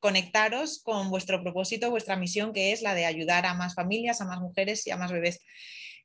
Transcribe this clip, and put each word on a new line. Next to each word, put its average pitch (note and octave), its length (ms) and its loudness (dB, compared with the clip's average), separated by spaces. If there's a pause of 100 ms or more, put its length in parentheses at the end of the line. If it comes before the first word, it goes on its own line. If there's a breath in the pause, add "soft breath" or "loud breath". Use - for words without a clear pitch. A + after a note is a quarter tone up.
conectaros G#3+ 800 2
con G3 280 -2
vuestro F#3 320 0
propósito, F#3+ 460 -2
vuestra G#3 280 0
misión, F#3+ 360 -2
que G3 200 2
es A3+ 100 -2
la G3+ 120 0
de E3+ 120 2
ayudar E3 400 2
a F3+ 80 0
más F3+ 200 -4
familias, A3+ 460 0
a G3+ 40 -4
más F3+ 160 -6
mujeres G3 460 -2
y - 40 -2
a F3+ 60 -2
más F3+ 160 -2
bebés. F3 260 0 (680 loud breath)